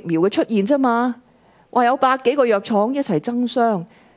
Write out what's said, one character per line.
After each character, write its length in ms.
苗 180
嘅 80
出 180
現 180
啫 120
嘛。 380
話 160
有 100
百 220
幾 180
個 100
藥 140
廠 340
一 60
齊 180
爭 280
相， 380